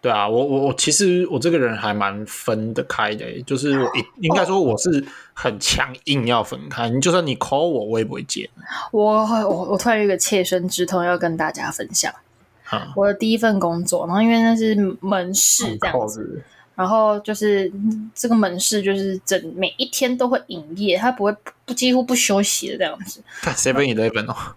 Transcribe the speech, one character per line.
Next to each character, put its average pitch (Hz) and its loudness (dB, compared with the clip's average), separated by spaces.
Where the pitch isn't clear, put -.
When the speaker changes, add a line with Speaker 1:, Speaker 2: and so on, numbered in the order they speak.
Speaker 1:
对 123 0
啊， 104 2
我， 117 2
我， 139 2
我 131 0
其 - 0
实 180 4
我 151 -2
这 165 2
个 165 2
人 117 0
还 104 -2
蛮 104 -2
分 110 -4
得 120 -2
开 107 -2
的， 110 -8
欸， 120 -10
就 135 -4
是 139 2
我 131 2
一， - 0
Speaker 2:
哦。 107 -6
Speaker 1:
应 160 2
该 185 4
说 190 0
我 135 2
是 143 0
很 107 -4
强 135 -2
硬 139 0
要 117 2
分 - -6
开， 120 -4
你 123 0
就 175 2
算 170 2
你 127 -2
call 147 0
我， 135 0
我 110 -2
也 110 0
不 110 -8
会 139 -8
接。 - -8
Speaker 2:
我， 214 4
我， 185 0
我 196 2
突 240 0
然 226 4
有 208 2
一 - 4
个 190 2
切 190 0
身 180 0
之 180 -2
痛 175 -2
要 175 2
跟 170 0
大 160 -2
家 - -8
分 - -8
享。 - -2
Speaker 1:
嗯。 190 -2
Speaker 2:
我 196 2
的 202 2
第 214 -2
一 226 2
份 220 4
工 170 0
作， 180 -2
然 175 0
后 208 4
因 226 6
为 233 6
那 226 6
是 220 2
门 190 -2
市 - 2
这 202 -2
样 170 -2
子， - -
Speaker 1:
很 131 2
靠 107 -2
是 107 -8
不 - -10
是？ - -12
Speaker 2:
然 185 -2
后 214 4
就 214 -6
是， 202 2
嗯， 214 -2
这 240 -2
个 233 6
门 190 2
市 208 0
就 196 2
是 196 -2
整， 170 -2
每 185 -4
一 262 -2
天 254 0
都 247 2
会 262 0
营 165 -12
业， 196 2
它 233 2
不 208 -2
会， 208 2
不， 247 -8
几 247 2
乎 254 4
不 254 0
休 202 2
息 - -2
的 - -8
这 185 0
样 151 -6
子。 - -16
Speaker 1:
看 143 -2
seven 135 2
eleven 110 0
哦。 - -6